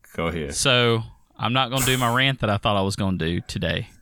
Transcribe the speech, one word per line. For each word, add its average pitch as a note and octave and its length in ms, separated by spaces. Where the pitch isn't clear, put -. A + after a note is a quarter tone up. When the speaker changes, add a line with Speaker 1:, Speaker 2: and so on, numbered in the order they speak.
Speaker 1:
Go E2 120
ahead. D#2 280
Speaker 2:
So, A#2+ 480
I'm A2 160
not C3 160
gonna B2+ 160
do C3 120
my A#2+ 160
rant C3 280
that G#2+ 80
I G2+ 80
thought G#2 180
I G2 60
was G2 160
gonna F#2+ 200
do E2+ 240
today. F2 460